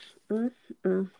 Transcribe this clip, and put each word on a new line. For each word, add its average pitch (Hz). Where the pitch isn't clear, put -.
Mm, 226
mm, -
mm. 185